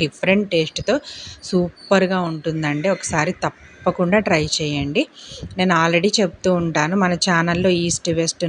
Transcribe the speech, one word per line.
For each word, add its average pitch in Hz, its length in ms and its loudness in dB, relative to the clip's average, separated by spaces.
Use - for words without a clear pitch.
డిఫరెంట్ 190 520 0
టేస్ట్‌తో 165 420 0
సూపర్గా 185 680 0
ఉంటుందండి. 156 680 -2
ఒకసారి 165 380 -2
తప్పకుండా 180 840 -2
ట్రై 160 160 2
చేయండి. 147 460 -2
నేను 185 220 2
already 170 280 4
చెప్తూ 185 320 0
ఉంటాను, 160 420 0
మన 180 100 2
ఛానల్లో 170 440 2
ఈస్ట్, 170 260 -4
వెస్ట్, 165 280 -4